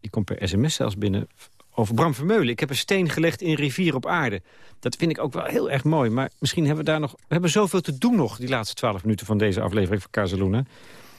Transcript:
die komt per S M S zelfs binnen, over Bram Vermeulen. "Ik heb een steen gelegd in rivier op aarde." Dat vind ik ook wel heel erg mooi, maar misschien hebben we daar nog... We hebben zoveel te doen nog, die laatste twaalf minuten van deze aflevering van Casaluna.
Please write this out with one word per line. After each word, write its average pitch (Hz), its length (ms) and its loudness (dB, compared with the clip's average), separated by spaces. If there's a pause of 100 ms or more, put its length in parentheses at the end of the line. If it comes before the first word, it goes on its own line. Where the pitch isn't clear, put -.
die 107 100 -12
komt 107 140 -2
per 90 240 -4
S 85 60 -2
M 123 140 2
S 160 60 -2
zelfs 107 240 -2
binnen, 101 300 -2 (460)
over 113 200 0
Bram 147 200 2
Vermeulen. 160 340 2
"Ik 117 120 -2
heb 143 100 -2
een 135 60 -2
steen 190 320 2
gelegd 160 340 0
in 160 120 2
rivier 147 400 0
op 127 120 -4
aarde." 151 360 -2 (380)
Dat - 160 -4
vind 170 140 0
ik - 80 -4
ook 143 140 -4
wel - 120 -6
heel - 260 -2
erg 131 140 -2
mooi, 151 260 2
maar 131 280 -2
misschien 151 280 0
hebben 151 180 0
we 156 60 0
daar 156 100 2
nog... 147 100 -4
We - 180 -20
hebben 175 220 2
zoveel 190 300 2
te 139 180 -6
doen 240 180 4
nog, 131 200 0
die 123 120 -6
laatste 123 260 -2
twaalf 101 280 -2
minuten 107 240 0
van 107 120 0
deze 101 220 2
aflevering 101 420 0
van - 80 -20
Casaluna. 98 540 0 (540)